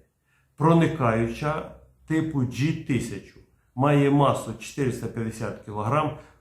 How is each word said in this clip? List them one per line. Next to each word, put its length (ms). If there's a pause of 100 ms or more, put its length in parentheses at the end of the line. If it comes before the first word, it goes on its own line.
(580)
проникаюча 1120 (360)
типу 360
Джі 300
тисячу, 640 (360)
має 340
масу 500
чотириста 480
п'ятдесят 580
кілограм, 520 (240)